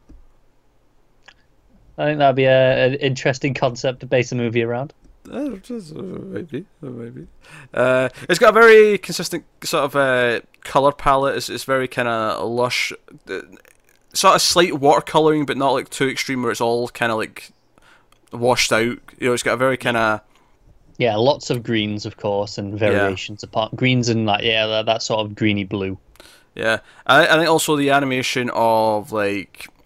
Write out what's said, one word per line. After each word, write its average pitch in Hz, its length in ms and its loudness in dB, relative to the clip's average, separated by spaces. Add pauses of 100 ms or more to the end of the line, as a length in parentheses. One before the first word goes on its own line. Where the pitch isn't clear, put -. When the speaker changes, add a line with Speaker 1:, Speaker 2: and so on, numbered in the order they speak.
(2000)
Speaker 1:
I 151 80 -2
think 151 140 -2
that'd 139 160 6
be 135 100 2
a, 131 420 4
an 135 80 0
interesting 135 580 -2
concept 127 460 -4
to 135 60 -16
base 127 260 0
a 127 40 -6
movie 120 280 -2
around. 120 300 -6 (380)
Speaker 2:
Uh, 277 260 -8
just, 190 380 -14
uh, - 60 -12
maybe, 190 640 -12 (160)
uh, 143 60 -14
maybe. 123 400 -16 (460)
Uh, 127 360 2 (180)
it's 175 120 0
got 226 100 8
a 214 100 4
very 214 380 8
consistent - 480 -8 (180)
sort 143 220 -2
of, 139 100 -4
uh, 123 460 0 (200)
color 139 300 2
palette. 135 460 0
It's, - 120 -8
it's 120 140 -10
very 131 240 -2
kinda 113 560 -4
lush, 120 480 -2 (380)
uh, 95 100 -8 (760)
sort 190 220 4
of 170 60 2
slight 180 320 2
watercoloring, 151 720 2
but 127 100 -4
not, 135 160 0
like, 127 180 -2
too 135 200 -2
extreme 127 320 -6
where 117 100 -2
it's 101 100 -4
all 120 280 0
kinda, 117 260 -2
like, - 360 -8 (800)
washed 120 420 0
out. 113 240 0 (220)
You 131 80 -2
know, 123 60 2
it's 117 100 -4
got 113 100 0
a 117 40 -2
very 127 200 0
kinda 113 460 -2 (760)
Speaker 1:
Yeah, 113 160 0
lots 127 340 0
of 120 140 -4
greens, 107 420 -4
of 107 120 -12
course, 101 420 -6
and 101 140 -8
Speaker 2:
Yeah. 104 40 -8
Speaker 1:
variations 101 640 -2
apart. 110 340 -6
Greens 123 340 0
and, 110 180 0
like, 104 160 0
yeah, 110 240 0
that, 110 180 -2
that 113 160 0
sort 110 240 -4
of 104 80 -10
greeny 104 300 -2
blue. 95 340 -6 (560)
Speaker 2:
Yeah, 110 260 -2 (280)
I, 147 200 6
I 156 100 4
think 160 120 2
also 156 260 2
the 143 140 0
animation 131 640 0
of, 110 580 0
like, 101 560 -6 (180)